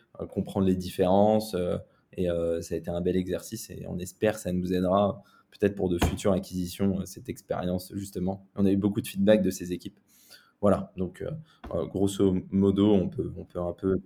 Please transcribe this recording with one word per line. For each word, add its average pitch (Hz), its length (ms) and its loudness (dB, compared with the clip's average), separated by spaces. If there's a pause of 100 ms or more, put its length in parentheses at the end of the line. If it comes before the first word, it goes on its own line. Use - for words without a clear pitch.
(200)
euh, 90 60 -8
comprendre 95 400 -2
les 92 100 4
différences, 98 800 2
euh, 90 240 -2 (360)
et, 90 160 -2
euh, 85 320 -2
ça 87 120 -10
a 82 60 -2
été 82 100 -10
un 87 100 -4
bel 90 160 0
exercice 90 540 -4
et 90 180 -12
on 90 120 -6
espère 101 340 -2
que - 60 -10
ça 90 120 -6
nous 90 220 -2
aidera 95 500 2 (280)
peut-être 101 240 0
pour 98 140 0
de 87 140 0
futures 98 280 0
acquisitions, 92 680 -2
euh, 90 40 -6
cette - 240 -14
expérience, - 640 -4
justement. 98 640 -6
On 101 100 2
a 95 60 6
eu 98 60 4
beaucoup 101 240 0
de - 60 -6
feedback 98 360 4
de 92 80 2
ces 90 220 -6
équipes. - 260 -10 (600)
Voilà, 101 380 2
donc, 92 240 -6
euh, 85 80 -6 (460)
euh, 82 100 -2
grosso 98 500 2 (140)
modo, 98 420 4
on 92 180 4
peut, - 280 -6
on 87 80 -12
peut - 140 -10
un 87 140 -4
peu 95 320 0